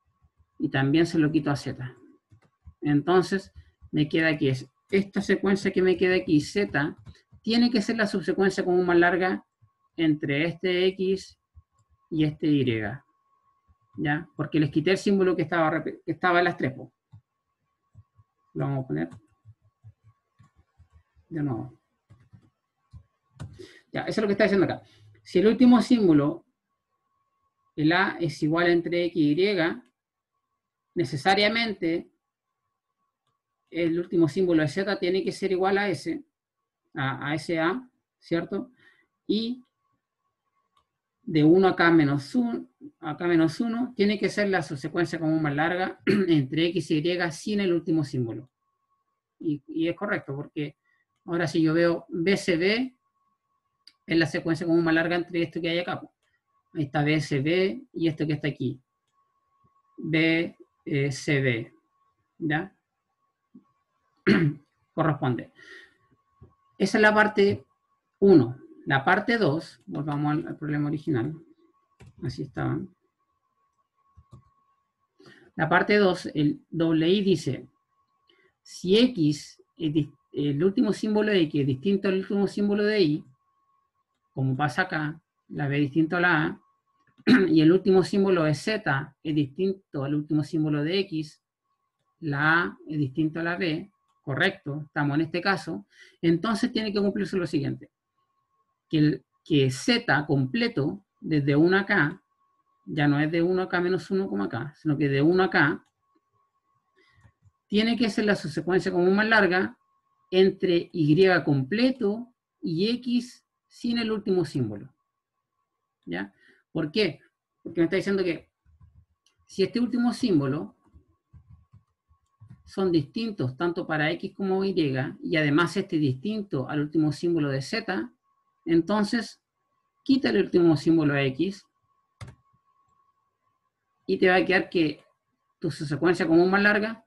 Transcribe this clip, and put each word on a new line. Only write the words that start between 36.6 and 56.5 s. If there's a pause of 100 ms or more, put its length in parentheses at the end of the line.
a,
a
ese
A, (300)
¿cierto? (540)
Y (1600)
de
uno
a
K
menos
uno, (320)
a
K
menos
uno,
tiene
que
ser
la
subsecuencia
común
más
larga
<clears throat>
entre
X
y
Y
sin
el
último
símbolo. (880)
Y,
y
es
correcto,
porque (480)
ahora
si
yo
veo
B
C
B, (1080)
es
la
secuencia
común
más
larga
entre
esto
que
hay
acá,
po. (600)